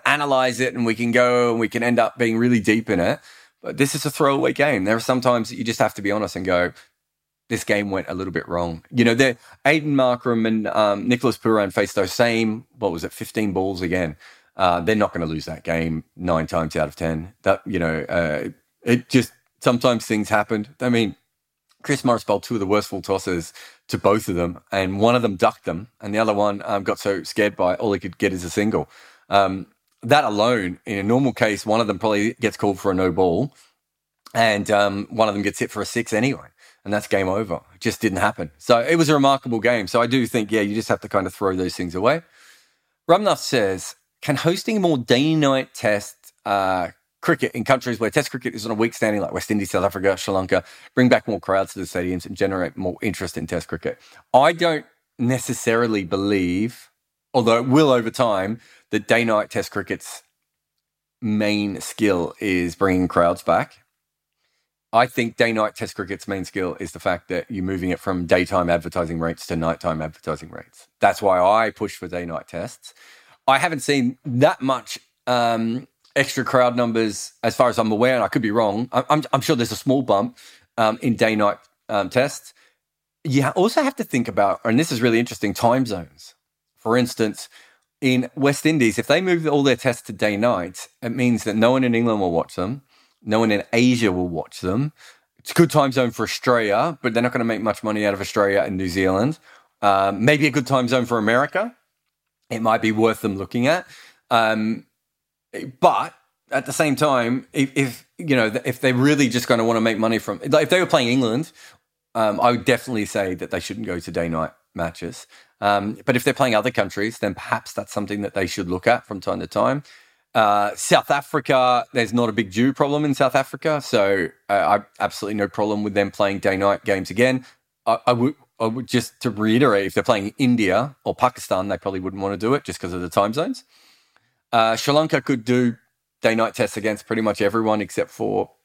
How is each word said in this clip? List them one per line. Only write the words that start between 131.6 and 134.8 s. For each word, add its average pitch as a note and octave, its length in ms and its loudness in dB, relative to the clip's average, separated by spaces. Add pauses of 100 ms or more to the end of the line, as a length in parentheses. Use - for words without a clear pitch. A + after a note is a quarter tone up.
they F#2+ 80 -4
probably F#2+ 240 -6
wouldn't F#2+ 220 -8
wanna G2 160 -4
do A2+ 160 0
it C#3+ 100 -4
just - 160 -10
'cause F2+ 140 -8
of F2+ 80 -6
the F2 80 -8
time G#2 240 0
zones. F#3 300 -6 (880)
Uh, A2+ 240 2
Sri C#3+ 180 0